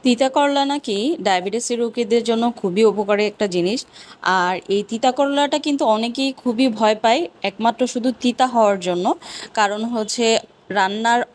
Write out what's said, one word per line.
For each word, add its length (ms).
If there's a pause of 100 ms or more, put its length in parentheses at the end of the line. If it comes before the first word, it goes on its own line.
তিতা 320
করলা 260 (100)
নাকি 240 (280)
ডায়াবেটিসের 580
রোগীদের 460
জন্য 160 (160)
খুবই 300
উপকারী 420
একটা 220
জিনিস। 260 (600)
আর 140 (200)
এই 160
তিতা 280
করলাটা 480
কিন্তু 180 (120)
অনেকেই 340 (120)
খুবই 240 (120)
ভয় 260
পায়, 160 (300)
একমাত্র 300 (140)
শুধু 140 (140)
তিতা 320
হওয়ার 320
জন্য। 200 (520)
কারণ 220 (140)
হচ্ছে 300 (540)
রান্নার 420 (140)